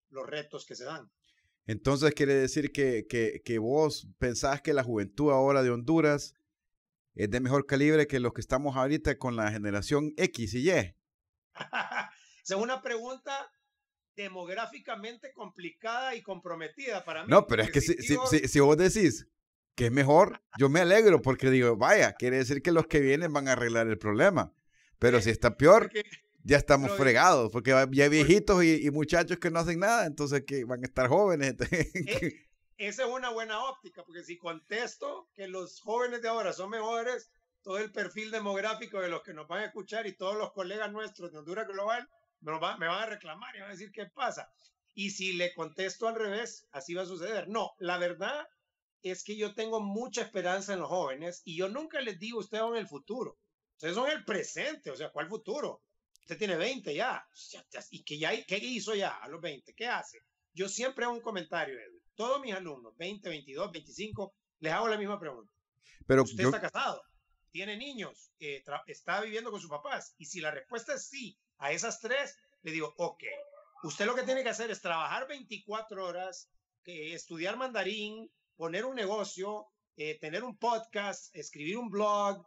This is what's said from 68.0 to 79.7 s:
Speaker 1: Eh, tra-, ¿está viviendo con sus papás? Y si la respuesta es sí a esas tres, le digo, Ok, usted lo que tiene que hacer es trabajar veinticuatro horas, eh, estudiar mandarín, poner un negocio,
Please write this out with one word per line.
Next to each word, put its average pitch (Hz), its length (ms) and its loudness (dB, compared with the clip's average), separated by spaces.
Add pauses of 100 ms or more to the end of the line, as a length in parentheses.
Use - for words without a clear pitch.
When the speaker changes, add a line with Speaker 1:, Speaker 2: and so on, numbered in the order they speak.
Speaker 1:
Eh, 143 240 -12
tra-, 143 240 -12
¿está 175 360 -6
viviendo 220 280 -8
con 202 100 -12
sus 156 100 -16
papás? 190 480 -10
Y 160 80 -20
si 170 140 -14
la 151 100 -4
respuesta 226 440 -10
es 262 140 -12
sí 262 300 -18 (180)
a 139 160 -6
esas 175 280 -6
tres, 254 360 -6 (260)
le 160 100 -12
digo, 156 260 -6
Ok, - 240 -8 (640)
usted 160 200 -6
lo 240 100 -2
que 254 100 -4
tiene 262 180 -2
que 240 80 -2
hacer 220 200 -6
es 185 120 -10
trabajar 170 460 -4
veinticuatro 214 760 -12
horas, 180 460 -10 (340)
eh, 165 300 -14
estudiar 170 420 -8
mandarín, 214 760 -8 (240)
poner 170 300 -6
un 262 120 -8
negocio, 208 720 -6 (300)